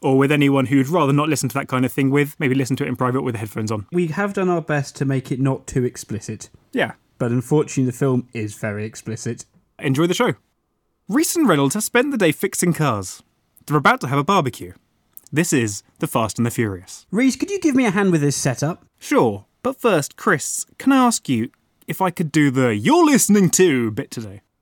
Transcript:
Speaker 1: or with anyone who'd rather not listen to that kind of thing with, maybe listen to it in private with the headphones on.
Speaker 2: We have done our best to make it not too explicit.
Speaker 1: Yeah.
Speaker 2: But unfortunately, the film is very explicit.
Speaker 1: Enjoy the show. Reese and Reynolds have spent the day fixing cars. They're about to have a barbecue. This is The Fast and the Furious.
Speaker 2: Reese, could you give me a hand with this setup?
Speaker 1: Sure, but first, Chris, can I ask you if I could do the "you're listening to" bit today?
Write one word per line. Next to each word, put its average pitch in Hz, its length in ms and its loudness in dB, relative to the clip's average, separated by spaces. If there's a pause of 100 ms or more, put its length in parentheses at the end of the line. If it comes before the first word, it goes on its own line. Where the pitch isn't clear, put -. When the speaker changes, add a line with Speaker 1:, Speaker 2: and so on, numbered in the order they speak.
Speaker 1:
or 135 140 2
with 139 140 4
anyone 139 360 2
who'd 135 200 2
rather 147 260 2
not 151 160 2
listen 139 200 -2
to 113 60 -8
that 139 120 -4
kind 127 180 0
of 123 60 -2
thing 135 200 0
with, 143 280 0
maybe 131 160 0
listen 135 220 -2
to 143 80 -4
it - 40 -6
in 123 60 -4
private 127 280 -2
with 127 120 -4
the 104 60 -6
headphones 110 320 -6
on. 107 180 -6
Speaker 2:
We 175 160 0
have 196 280 -4
done 190 140 -2
our 170 140 0
best 147 360 -4
to 147 60 -2
make 135 280 -2
it 127 80 -4
not 135 260 -2
too 131 160 -2
explicit. - 680 -8 (240)
Speaker 1:
Yeah. 156 200 -2 (260)
Speaker 2:
But 120 140 -2
unfortunately, 131 580 0
the - 80 -10
film 127 340 0
is 107 220 -8
very 104 300 -8
explicit. 113 640 -10 (340)
Speaker 1:
Enjoy 147 260 0
the 175 80 0
show. 214 200 0 (760)
Reese 285 260 0
and 311 140 2
Reynolds 139 260 2
have 214 80 -4
spent 277 300 0
the 262 60 -4
day 175 120 4
fixing 180 420 -2
cars. 113 520 -2 (420)
They're 147 100 0
about 196 260 2
to - 40 -6
have 135 140 0
a - 20 -2
barbecue. 131 520 -2 (560)
This 160 220 0
is 113 300 0 (160)
The 165 80 -4
Fast 113 320 -2
and 117 80 2
the 117 40 0
Furious. 101 600 -6
Speaker 2:
Reese, 247 260 2
could - 140 -6
you 392 100 -4
give 294 140 0
me 254 100 2
a 214 60 2
hand 190 220 2
with 156 100 2
this 143 120 0
setup? 143 520 -4 (120)
Speaker 1:
Sure, 120 460 0 (180)
but 262 160 -4
first, 180 380 0
Chris, - 480 -2 (140)
can - 120 0
I 262 140 4
ask - 240 -2
you 117 220 -2 (360)
if - 140 -8
I 190 100 0
could 165 220 -4
do 147 180 4
the 123 240 2
"you're 247 300 4
listening 208 460 4
to" 131 400 4
bit 107 200 -8
today? 104 300 -12 (220)